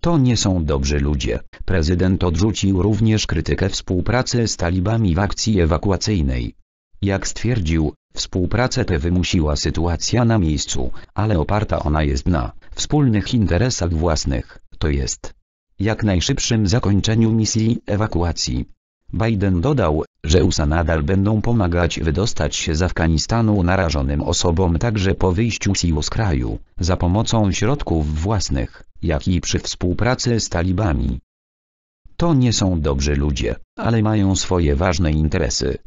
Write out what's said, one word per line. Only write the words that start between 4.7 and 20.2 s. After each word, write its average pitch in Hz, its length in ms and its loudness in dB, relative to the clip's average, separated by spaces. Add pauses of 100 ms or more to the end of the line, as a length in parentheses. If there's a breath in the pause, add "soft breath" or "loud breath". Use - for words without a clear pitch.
w 78 40 2
akcji 101 420 0
ewakuacyjnej. 78 920 0 (480)
Jak 98 260 -2
stwierdził, 82 640 0 (220)
współpracę 98 720 -2
tę 85 140 0
wymusiła 85 580 0
sytuacja 82 680 0
na 113 140 2
miejscu, 73 520 0 (240 loud breath)
ale 104 240 0
oparta 98 400 0
ona 76 240 0
jest 69 240 0
na 73 260 0 (180 soft breath)
wspólnych 127 640 0
interesach 92 580 2
własnych, 78 680 -2 (200)
to 80 100 0
jest 69 460 -4 (440)
jak 107 260 -2
najszybszym 107 600 0
zakończeniu 110 680 2
misji 113 540 0
ewakuacji. 87 840 -2 (460)
Biden 95 460 0
dodał, 85 440 0 (200)